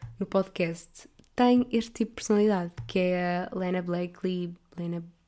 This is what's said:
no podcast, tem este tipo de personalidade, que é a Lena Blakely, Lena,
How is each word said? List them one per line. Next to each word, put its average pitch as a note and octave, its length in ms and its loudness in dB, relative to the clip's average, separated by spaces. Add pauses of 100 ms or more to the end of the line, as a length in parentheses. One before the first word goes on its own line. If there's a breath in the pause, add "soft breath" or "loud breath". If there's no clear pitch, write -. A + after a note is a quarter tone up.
(200 loud breath)
no G3 80 -2
podcast, - 840 -4 (260)
tem B3 360 6
este A3+ 200 0
tipo - 200 -2
de - 60 -20
personalidade, G#3 540 2 (140)
que - 140 -2
é F3+ 520 0
a - 60 -6
Lena F#3 240 0
Blakely, F3 720 -4 (240)
Lena, E3+ 260 -6 (240)